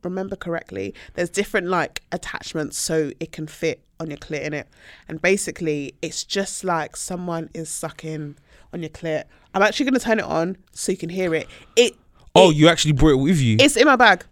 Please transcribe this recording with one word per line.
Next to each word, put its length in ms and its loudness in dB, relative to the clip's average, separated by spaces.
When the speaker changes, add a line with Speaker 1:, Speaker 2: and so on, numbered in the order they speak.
Speaker 1:
remember 320 -6
correctly, 580 -10
there's 160 -4
different, 360 -2
like, 440 -4
attachments 640 -8
so 420 -2
it 120 -10
can 160 -12
fit 340 -6
on 120 -8
your 60 -12
clit 260 -10
in 100 -6
it. 140 -8
And 120 -12
basically, 840 -2
it's 200 -8
just 400 -8
like 320 -4
someone 600 -8
is 120 -10
sucking 680 -10
on 120 -10
your 80 -10
clit. 320 -6
I'm 80 2
actually 240 0
gonna 120 0
turn 200 0
it 60 -6
on 320 -4
so 200 -8
you 80 -4
can 100 -10
hear 240 -4
it. 140 -4
It, 200 4
Speaker 2:
Oh, 160 10
Speaker 1:
it 60 2
Speaker 2:
you 120 8
actually 220 2
brought 220 6
it 100 6
with 180 2
you? 180 2
Speaker 1:
It's 160 6
in 100 6
my 100 6
bag. 360 4